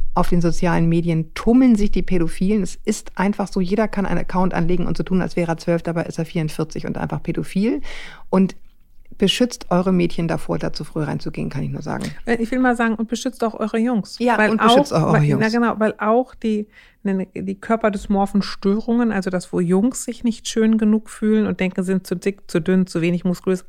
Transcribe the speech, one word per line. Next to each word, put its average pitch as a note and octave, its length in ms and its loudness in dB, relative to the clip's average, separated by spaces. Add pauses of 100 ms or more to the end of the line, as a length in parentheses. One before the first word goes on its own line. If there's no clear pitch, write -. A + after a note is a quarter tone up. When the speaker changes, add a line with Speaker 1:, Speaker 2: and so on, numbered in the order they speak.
(160)
Speaker 1:
Auf F3 140 6
den F3 120 4
sozialen E3 480 2
Medien E3 440 0
tummeln B3 420 4
sich G#3 160 4
die F#3 100 4
Pädophilen. F#3 640 2
Es - 120 -6
ist - 420 -4
einfach G3 300 0
so, - 140 -2
jeder G#3 260 0
kann G3+ 180 -4
einen F3 140 0
Account F3+ 340 0
anlegen E3+ 340 2
und E3 100 0
so - 60 -2
tun, F#3 180 0
als - 140 -4
wäre E3+ 160 0
er D#3+ 60 -2
zwölf, E3+ 260 -2
dabei E3+ 200 -4
ist - 140 -8
er E3 80 -4
vierundvierzig D#3 600 -4
und - 100 -6
einfach D#3 240 -4
pädophil. F#3+ 600 -2 (480)
Und F#3+ 260 4 (640)
beschützt - 520 0
eure F#3 220 2
Mädchen F3 360 0
davor, E3 300 -2
da D#3+ 140 -4
zu D#3 120 -8
früh D#3 200 -6
reinzugehen, D3+ 460 -6
kann C#3 140 -6
ich C#3+ 60 -6
nur C3+ 120 -8
sagen. - 240 -6 (200)
Speaker 2:
Äh, A#3 100 0
ich A#3 160 -4
will B3+ 80 0
mal B3+ 160 2
sagen, A3+ 200 0
und A3 140 -6
beschützt A#3+ 340 -4
auch G#3+ 100 -2
eure A3 240 -4
Jungs. A3+ 400 -2
Speaker 1:
Ja, A#3 200 2
Speaker 2:
Weil G#3+ 140 4
Speaker 1:
und G#3+ 100 0
beschützt B3 320 6
Speaker 2:
auch, D#3+ 80 2
Speaker 1:
auch - 60 2
eure - 120 4
Speaker 2:
weil, D3+ 60 4
Speaker 1:
Jungs. D3 200 2
Speaker 2:
na A3 40 2 (100)
genau, A3+ 200 0
weil G#3+ 200 2
auch A3+ 360 0
die, G#3+ 320 -4 (360)
ne, F#3+ 320 -2
die G3 240 -8
körperdysmorphen G3+ 840 0
Störungen, A3+ 720 0
also F#3+ 180 -2
das, F3+ 220 -4
wo F3+ 80 -2
Jungs F#3+ 460 0
sich - 180 -8
nicht A3+ 240 -4
schön A3 300 2
genug G#3+ 320 2
fühlen G#3+ 380 0
und F3+ 120 -4
denken, F#3 240 -2
sind F#3 240 -2
zu F3+ 80 -2
dick, - 340 -6
zu E3+ 120 0
dünn, F#3 260 2
zu E3 140 -4
wenig F3 240 0
muskulös, F3+ 440 -2